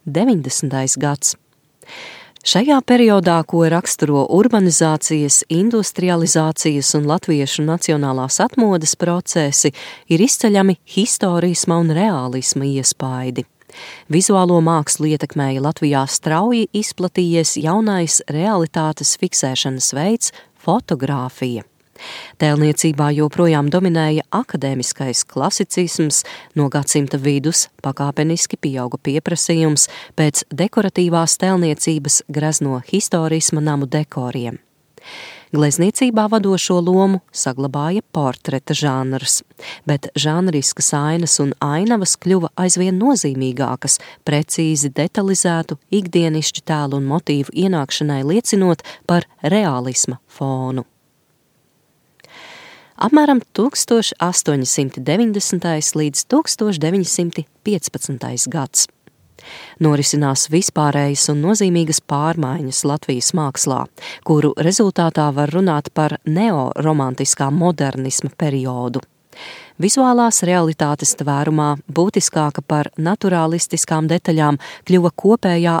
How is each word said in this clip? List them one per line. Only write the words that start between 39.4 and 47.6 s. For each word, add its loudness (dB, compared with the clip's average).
bet -2
žanriskas 0
ainas 0
un 0
ainavas 0
kļuva 0
aizvien 0
nozīmīgākas, 0
precīzi 0
detalizētu -2
ikdienišķu 0
tēlu -2
un -2
motīvu -2
ienākšanai 0